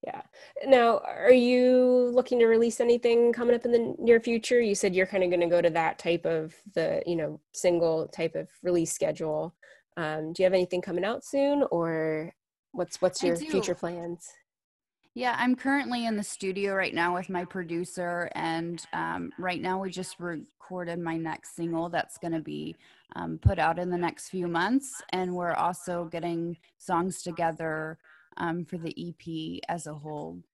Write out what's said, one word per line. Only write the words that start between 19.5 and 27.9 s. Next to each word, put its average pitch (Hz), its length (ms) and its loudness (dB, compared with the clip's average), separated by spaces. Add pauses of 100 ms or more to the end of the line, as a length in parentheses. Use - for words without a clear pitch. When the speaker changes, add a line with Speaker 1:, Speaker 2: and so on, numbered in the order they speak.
Speaker 2:
now 185 180 -4
we 196 100 -6
just 180 300 -12
recorded 175 800 -10
my 165 180 -4
next 160 400 -8
single 170 320 -4
that's 170 300 -6
gonna 165 240 -4
be, 151 340 -10 (400)
um, 165 220 -8
put 190 200 2
out 165 200 0
in 180 100 -4
the 175 80 -4
next 175 320 -6
few 180 180 -6
months, 185 640 -2
and 185 240 -4
we're 175 200 -2
also 175 500 -4
getting 170 540 -6 (180)
songs 175 460 -4
together, 160 760 -4 (400)